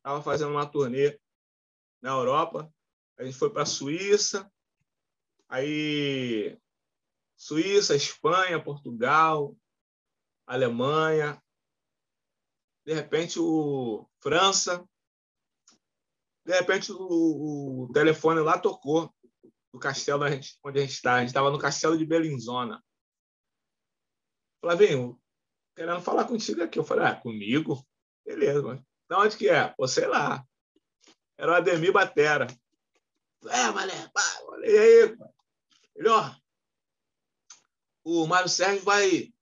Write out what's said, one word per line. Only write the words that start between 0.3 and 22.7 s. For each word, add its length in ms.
uma 180
turnê 480
na 100
Europa. 640
A 60
gente 120
foi 140
pra 160
Suíça, 840
aí 1080
Suíça, 600
Espanha, 680
Portugal, 920
Alemanha, 960
de 80
repente 460
o 680
França, 640
de 60
repente 400
o, 920
o 80
telefone 480
lá 180
tocou 540
do 80
castelo 400
da 100
gente, 320
onde 160
a 80
gente 160
tá. 140
A 60
gente 100
tava 180
no 80
castelo 400
de 80
Bellinzona. 720